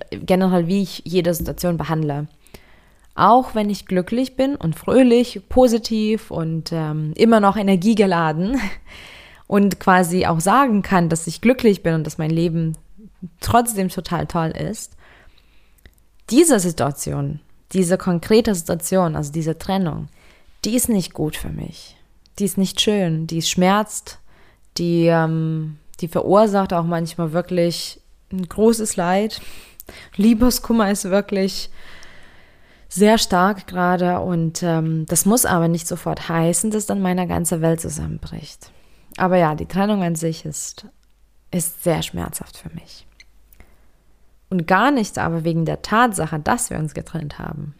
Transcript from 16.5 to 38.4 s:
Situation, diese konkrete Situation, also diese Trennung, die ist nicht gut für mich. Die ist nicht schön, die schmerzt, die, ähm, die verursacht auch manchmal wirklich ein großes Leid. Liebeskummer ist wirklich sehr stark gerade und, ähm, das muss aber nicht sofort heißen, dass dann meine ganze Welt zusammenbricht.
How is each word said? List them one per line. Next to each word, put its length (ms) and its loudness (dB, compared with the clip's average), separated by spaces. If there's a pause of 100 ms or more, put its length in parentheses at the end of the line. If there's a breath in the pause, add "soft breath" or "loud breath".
Situation, 800 -4 (320)
diese 260 2
konkrete 560 2
Situation, 640 -2
also 160 -6
diese 260 -4
Trennung, 520 -4 (560 soft breath)
die 100 0
ist 140 0
nicht 240 0
gut 220 -6
für 140 -8
mich. 460 -12 (440)
Die 60 0
ist 120 -2
nicht 240 0
schön, 460 0
die 140 -4
schmerzt, 760 0 (580 soft breath)
die, 280 2
ähm, 720 0 (240)
die 60 -6
verursacht 680 2
auch 100 0
manchmal 480 -4
wirklich 680 -2 (300)
ein 180 -6
großes 480 2
Leid. 440 0 (760 loud breath)
Liebeskummer 760 4
ist 140 -4
wirklich 640 -2 (1200 loud breath)
sehr 280 4
stark 500 0
gerade 520 0
und, 440 -2
ähm, 420 -2
das 200 -2
muss 200 2
aber 220 2
nicht 200 -2
sofort 400 -6
heißen, 440 0
dass 160 -4
dann 140 -2
meine 260 -2
ganze 340 -2
Welt 180 2
zusammenbricht. 920 -12 (460 soft breath)